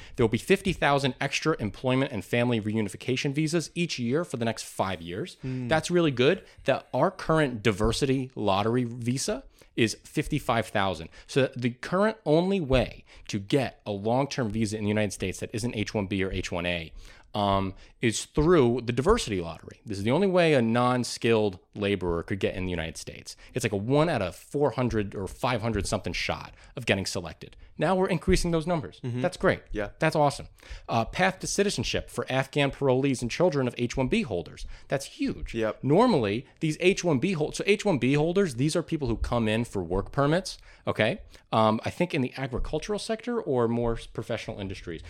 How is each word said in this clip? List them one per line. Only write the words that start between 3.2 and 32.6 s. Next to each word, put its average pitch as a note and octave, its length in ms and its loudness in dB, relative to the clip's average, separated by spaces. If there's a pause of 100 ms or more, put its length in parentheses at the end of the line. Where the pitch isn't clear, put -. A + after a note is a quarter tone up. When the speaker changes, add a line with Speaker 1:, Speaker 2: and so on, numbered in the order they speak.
Speaker 1:
visas D#3 400 0
each E3+ 240 -2
year C3 260 0
for D#3 140 -8
the A#2 80 -2
next A2 180 -2
five F#2+ 380 -4
years. F2+ 400 -8
Speaker 2:
Hmm. B2+ 260 -6
Speaker 1:
That's D#3 220 0
really F3 200 4
good. C#3 320 4 (220)
That - 300 0
our D3 160 2
current D3 520 0
diversity A#2+ 720 2
lottery A2 500 2
visa B2+ 600 -4 (320)
is A2+ 280 2
fifty-five B2+ 600 -2
thousand. F#2 420 -2 (180)
So - 300 2
the B2+ 140 -2
current G3+ 560 0
only F3+ 340 2
way C3 440 0 (240)
to A2 100 -4
get A2 480 -2
a G#2+ 60 -4
long-term A#2 580 0
visa G#2+ 260 -2
in A2 80 -6
the G2+ 40 0
United G#2+ 260 0
States F#2 260 -6
that - 140 -8
isn't G#2+ 200 -4
H G#2 200 -2
one G#2 120 0
B F#2+ 160 0
or F#2+ 100 -2
H F#2+ 200 -4
one F2 140 -2
A, E2+ 260 -4 (420)
um, G2 400 2 (280)
is A2+ 220 0
through D3 600 4
the A2+ 80 -2
diversity B2+ 480 0
lottery. E2 460 -12
This G2 120 -6
is G2 60 -4
the A2 60 0
only F3 160 2
way F3 280 4
a B2+ 80 6
non-skilled A#2 960 2 (160)
laborer F#2 500 0
could G2+ 160 -6
get G2+ 140 0
in F#2 100 -4
the F2+ 60 -2
United D#2+ 260 -4
States. - 400 -14 (180)
It's A#2+ 100 -2
like A2+ 80 -2
a G#2 40 2
one C3+ 320 2
out C3+ 140 0
of F2+ 120 -4
four C#3+ 380 -2
hundred A2 420 -2
or F#2+ 140 -6
five B2 340 -2
hundred G#2 240 0
something G2 260 -2
shot - 420 -6 (220)
of B2 100 -10
getting F#2+ 200 2
selected. - 500 -10 (240)
Now E3 140 2
we're F#3 140 2
increasing F3 420 4
those D#3+ 160 0
numbers. D3 380 -4
Speaker 2:
Mm-hmm. A#2+ 160 -4
Speaker 1:
That's F3 160 0
great. D3 240 2 (100)
Speaker 2:
Yeah. G#2 200 -4 (100)
Speaker 1:
That's D#3+ 160 2
awesome. D3 320 2 (400)
Uh, A2+ 160 2
path F#3 360 0
to D#3 60 -6
citizenship D3+ 640 0
for - 180 -6
Afghan C3+ 440 0